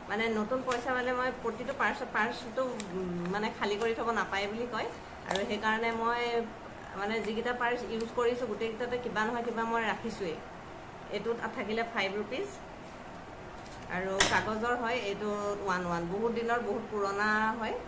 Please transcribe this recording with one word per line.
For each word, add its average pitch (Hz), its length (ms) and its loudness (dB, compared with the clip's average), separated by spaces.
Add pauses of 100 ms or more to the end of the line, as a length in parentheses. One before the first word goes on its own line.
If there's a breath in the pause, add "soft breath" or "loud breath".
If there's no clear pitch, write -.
মানে 208 240 2
নতুন 220 340 2
পইচা 247 280 2
মানে 254 220 2
মই 254 220 2
প্ৰতিটো 226 400 -2
পাৰ্চ, 220 320 2
পাৰ্চটো, 226 560 0 (260)
উম, 175 400 -2
মানে 208 220 2
খালী 208 260 0
কৰি 226 180 2
থ'ব 233 160 0
নাপায় 196 360 2
বুলি 226 200 -2
কয়। 240 220 -2 (360)
আৰু - 180 4
সেইকাৰণে 220 500 4
মই 233 300 4 (720)
মানে 208 260 0
যিকেইটা 226 320 2
পাৰ্চ 240 320 4
ইউজ 226 260 -2
কৰিছোঁ, 240 360 4
গোটেইকেইটাতে 226 520 0
কিবা 208 240 0
নহয় 233 220 2
কিবা 226 200 0
মই 226 180 2
ৰাখিছোঁৱেই। 202 540 0 (760)
এইটোত 220 400 0
থাকিলে 220 360 0
ফাইভ 196 280 0
rupees। 254 340 -2 (1400)
আৰু 190 300 0
কাগজৰ 220 560 2
হয়, 240 240 -2
এইটো 208 300 -2 (240)
ওৱান 190 280 0
ওৱান। 170 220 0
বহুত 208 280 0
দিনৰ, 233 280 0
বহুত 214 260 -2
পুৰণা 202 420 0 (240)
হয়। 233 220 -2 (140)